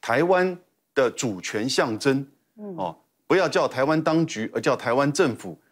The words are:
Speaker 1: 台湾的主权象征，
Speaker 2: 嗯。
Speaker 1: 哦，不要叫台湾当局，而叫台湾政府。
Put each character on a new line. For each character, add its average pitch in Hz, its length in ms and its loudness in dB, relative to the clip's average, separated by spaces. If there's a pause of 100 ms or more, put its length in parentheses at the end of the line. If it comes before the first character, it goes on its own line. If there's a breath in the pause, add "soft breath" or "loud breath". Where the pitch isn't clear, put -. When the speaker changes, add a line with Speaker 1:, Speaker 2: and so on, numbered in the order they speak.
Speaker 1:
台 120 220 0
湾 180 340 2 (380)
的 123 160 2
主 104 320 -4
权 110 260 -4
象 120 300 -2
征， 135 280 0 (320)
Speaker 2:
嗯。 208 200 -12
Speaker 1:
哦， 87 180 -6 (300)
不 - 100 4
要 185 100 4
叫 151 220 0
台 131 160 -2
湾 156 160 2
当 160 240 2
局， 110 300 -6
而 - 40 -2
叫 139 160 2
台 117 200 -2
湾 143 180 2
政 143 240 2
府。 85 220 -14 (140)